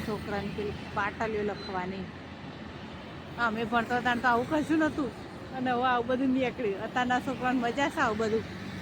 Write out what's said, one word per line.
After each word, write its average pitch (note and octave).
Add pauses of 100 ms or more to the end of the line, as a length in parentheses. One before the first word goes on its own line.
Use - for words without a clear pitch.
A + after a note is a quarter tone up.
છોકરાને G3+
પેલી G#3 (160)
પાટલીઓ G#3
લખવાની. F#3+ (1300)
અમે A#3
ભણતા A#3
હતા A#3+
તો A#3+
આવું A#3+
કશું D#4
નહોતું D4 (440)
અને B3+
હવે B3
આવું B3
બધું C4
નીકળ્યું. A3+
અત્યારના B3
છોકરાને B3+
મજા A#3+
છે D#4+
આવું A3+
બધું. A3 (380)